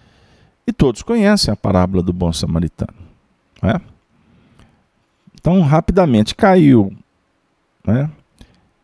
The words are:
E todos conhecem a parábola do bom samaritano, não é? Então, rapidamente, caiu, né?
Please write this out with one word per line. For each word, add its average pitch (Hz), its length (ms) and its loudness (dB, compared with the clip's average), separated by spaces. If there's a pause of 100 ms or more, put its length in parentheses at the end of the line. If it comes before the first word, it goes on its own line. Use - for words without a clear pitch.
(680)
E 226 60 -4
todos - 300 -2
conhecem 208 500 0
a 104 40 -6
parábola 92 460 0
do 92 100 -4
bom 87 200 -4
samaritano, 82 680 -6 (640)
não 90 100 -2
é? 160 100 -4 (1500)
Então, 185 280 0
rapidamente, 156 760 0
caiu, 139 600 2 (880)
né? 131 240 -2 (760)